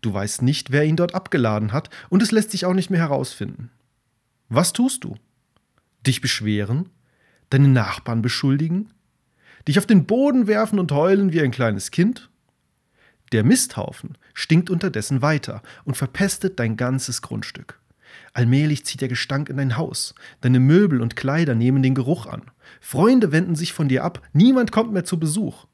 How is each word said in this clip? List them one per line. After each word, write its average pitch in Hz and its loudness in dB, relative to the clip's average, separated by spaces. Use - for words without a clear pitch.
Du 107 -2
weißt 98 -4
nicht, 127 0
wer 147 2
ihn 156 0
dort 175 -2
abgeladen 110 -2
hat, 147 -6
und 190 4
es 220 0
lässt 214 0
sich 185 -6
auch 180 0
nicht 185 -2
mehr 180 0
herausfinden. 135 -4
Was 143 0
tust 254 -2
du? 110 -10
Dich 131 0
beschweren? 107 -2
Deine 139 6
Nachbarn 117 0
beschuldigen? 147 -2
Dich 151 2
auf - -4
den 190 6
Boden 254 2
werfen 214 0
und 180 0
heulen 185 2
wie 160 0
ein 135 2
kleines 110 -2
Kind? - -2
Der 110 2
Misthaufen - -2
stinkt 170 0
unterdessen 139 -2
weiter 139 -4
und 139 -4
verpestet - -4
dein 113 -2
ganzes 123 -4
Grundstück. - -12
Allmählich 139 2
zieht - -10
der 135 -4
Gestank 135 -6
in 123 -8
dein 131 -2
Haus. 165 -8
Deine 127 4
Möbel 147 6
und 117 -4
Kleider 143 0
nehmen 127 2
den 131 2
Geruch 135 -2
an. - -14
Freunde 208 2
wenden 170 0
sich 165 -6
von 151 -2
dir 127 0
ab. - -6
Niemand 240 4
kommt 226 0
mehr 180 -2
zu 180 -4
Besuch. 160 -4